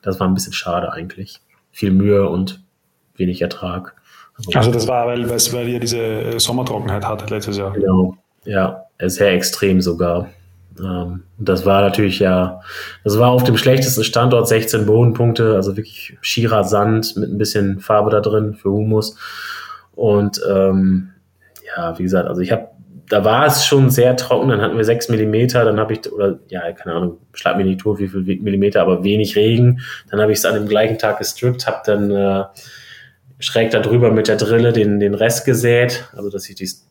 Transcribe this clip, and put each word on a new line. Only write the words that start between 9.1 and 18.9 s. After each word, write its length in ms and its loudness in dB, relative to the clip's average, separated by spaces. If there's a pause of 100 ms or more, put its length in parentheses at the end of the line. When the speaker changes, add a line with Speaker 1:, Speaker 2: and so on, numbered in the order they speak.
Speaker 1:
extrem 480 0
sogar. 480 -2 (500)
Ähm, 440 -8 (140)
und 120 -4
das 160 0
war 160 4
natürlich 380 2
ja, 420 0 (420)
das 160 0
war 120 6
auf 120 4
dem 140 2
schlechtesten 480 2
Standort, 420 2
sechzehn 380 0
Bodenpunkte, 720 2
also 200 0
wirklich 460 -12
schierer 420 0
Sand 540 0
mit 120 -4
ein 80 -6
bisschen 420 -2
Farbe 320 2
da 100 2
drin 320 0
für 160 -4
Humus. 480 -2 (760)